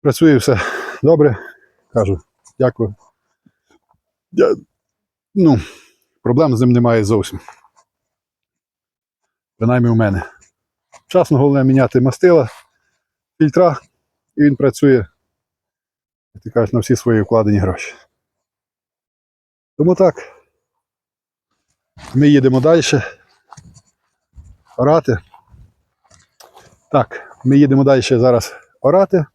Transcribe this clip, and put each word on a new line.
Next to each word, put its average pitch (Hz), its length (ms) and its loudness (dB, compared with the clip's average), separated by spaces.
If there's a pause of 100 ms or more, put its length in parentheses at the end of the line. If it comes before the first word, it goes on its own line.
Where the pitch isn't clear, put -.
Працює 147 360 2
все 117 220 -2 (440)
добре. 147 340 2 (560)
Кажу, 95 280 -4 (380)
дякую. 120 360 -4 (1400)
Я, - 240 0 (800)
ну, 156 240 2 (640)
проблем 123 340 0
з 117 40 -2
ним 123 100 2
немає 117 320 0
зовсім. 101 360 -4 (2250)
Принаймні 120 320 0
у 113 60 0
мене. 101 280 -2 (840)
Вчасно 160 300 0
головне 139 260 0
міняти 131 380 0
мастила, 135 480 0 (880)
фільтра, 156 420 0 (560)
і 151 80 0
він 143 120 2
працює 131 500 0 (1300)
ти - 120 -16
кажеш, 113 240 -2
на 123 60 0
всі 117 160 0
свої 110 260 -2
вкладені 104 360 0
гроші. 92 360 -6 (1800)
Тому 170 180 0
так. 185 200 0 (2000)
Ми 143 140 2
їдемо 131 320 2
далі. 160 220 2 (2000)
Орати. 139 400 -2 (1700)
Так, - 540 -6
ми 135 120 2
їдемо 135 260 2
далі 135 180 2
зараз 120 540 0 (260)
орати. 175 540 0